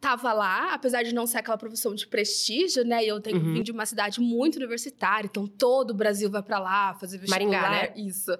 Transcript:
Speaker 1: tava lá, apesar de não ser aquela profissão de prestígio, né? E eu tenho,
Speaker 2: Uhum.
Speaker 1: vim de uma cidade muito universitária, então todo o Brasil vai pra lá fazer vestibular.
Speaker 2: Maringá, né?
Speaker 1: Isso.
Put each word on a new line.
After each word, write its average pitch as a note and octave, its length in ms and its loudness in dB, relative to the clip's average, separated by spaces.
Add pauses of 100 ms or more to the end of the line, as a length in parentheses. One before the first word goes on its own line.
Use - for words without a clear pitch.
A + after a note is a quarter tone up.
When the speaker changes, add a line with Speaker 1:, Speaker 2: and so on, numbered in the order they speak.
Speaker 1:
tava B3 300 0
lá, G#3+ 420 2
apesar B3 300 0
de A#3 100 0
não A#3 120 0
ser A#3 140 -2
aquela A3 180 -2
profissão A3 380 -4
de G3+ 100 -6
prestígio, A#3+ 800 0
né? A#3 180 2
E A3 40 2
eu G#3+ 120 0
tenho, G#3 200 -2
Speaker 2:
Uhum. D#3+ 160 2
Speaker 1:
vim A3+ 80 0
de A#3 80 -4
uma A3 140 -6
cidade G#3 360 -2
muito A#3+ 360 2
universitária, A#3 720 -2
então G3+ 200 -4
todo B3 420 2
o A#3 60 -4
Brasil G#3 340 2
vai G3+ 140 -2
pra G3+ 160 -2
lá F#3+ 340 0
fazer F#3+ 240 -12
vestibular. G3 440 2
Speaker 2:
Maringá, F#3+ 100 2
né? - 240 0
Speaker 1:
Isso. G3 440 -6